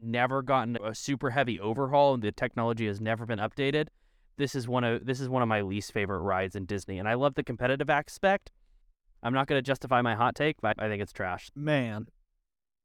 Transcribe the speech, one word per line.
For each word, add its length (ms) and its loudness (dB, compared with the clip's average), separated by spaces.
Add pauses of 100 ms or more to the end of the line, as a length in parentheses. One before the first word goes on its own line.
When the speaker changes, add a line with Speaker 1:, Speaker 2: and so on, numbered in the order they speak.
Speaker 1:
never 400 2
gotten 420 0
a 100 -4
super 380 -2
heavy 280 2
overhaul 540 4
and 80 -2
the 100 0
technology 560 -2
has 140 -4
never 240 -2
been 140 -4
updated, 480 0 (500)
this 160 -2
is 140 -4
one 160 0
of, 220 0
this 160 -2
is 80 -4
one 120 2
of 60 4
my 140 2
least 320 -4
favorite 260 -2
rides 360 0
in 100 -6
Disney. 340 -6
And 80 -4
I 80 2
love 200 2
the 80 -2
competitive 460 0
aspect. 600 0 (720)
I'm 100 0
not 140 2
gonna 160 2
justify 380 2
my 120 2
hot 220 2
take, 260 0
but 180 2
I 80 -2
think 140 -2
it's 120 -6
trash. 420 -6
Speaker 2:
Man. 520 0 (760)